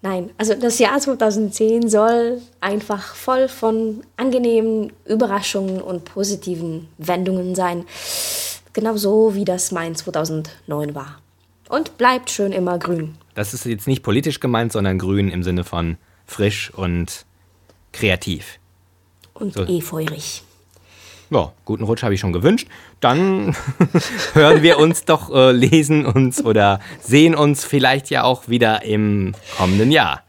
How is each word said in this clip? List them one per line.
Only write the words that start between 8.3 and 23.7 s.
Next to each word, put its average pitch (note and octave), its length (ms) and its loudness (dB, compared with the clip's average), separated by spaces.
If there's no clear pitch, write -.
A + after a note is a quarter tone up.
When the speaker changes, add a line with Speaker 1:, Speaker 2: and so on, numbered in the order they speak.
Speaker 1:
Genauso G#3+ 600 2
wie G3+ 100 -2
das F#3 280 -4
mein E3 240 -6
zweitausendneun D#3 960 -6
war. D3 240 -16
Und D4+ 300 -6
bleibt B3 320 0
schön G3 220 -2
immer F3+ 260 -2
grün. E3+ 380 -6
Speaker 2:
Das G#2 180 -6
ist B2+ 140 -10
jetzt A2+ 200 -6
nicht C3+ 160 0
politisch C3+ 380 -2
gemeint, A#2 320 -2
sondern G2 260 0
grün G2 300 0
im F2+ 140 -4
Sinne F2+ 220 -2
von E2+ 340 -4
frisch - 500 -4
und F2 520 -4
kreativ. - 680 -2
Speaker 1:
Und G3+ 180 -8
Speaker 2:
So. F#2+ 140 -4
Speaker 1:
eh F3 160 -2
feurig. D#3+ 640 -10
Speaker 2:
Ja, F#2+ 200 0
guten G#2+ 200 -4
Rutsch A2 180 -2
habe A2+ 120 0
ich F#2+ 40 -2
schon F#2+ 140 -2
gewünscht. C#3 340 2
Dann F#3 560 2